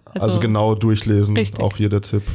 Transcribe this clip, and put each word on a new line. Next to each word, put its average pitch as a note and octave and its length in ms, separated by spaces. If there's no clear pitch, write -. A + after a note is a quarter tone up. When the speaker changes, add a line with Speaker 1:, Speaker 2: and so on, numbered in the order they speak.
Speaker 1:
also - 220
Speaker 2:
Also G#2 140
genau G#2+ 360
durchlesen, G#2 600
Speaker 1:
Richtig. G#2 240
Speaker 2:
auch G#2 160
hier G#2 120
der G2+ 140
Tipp, G2+ 200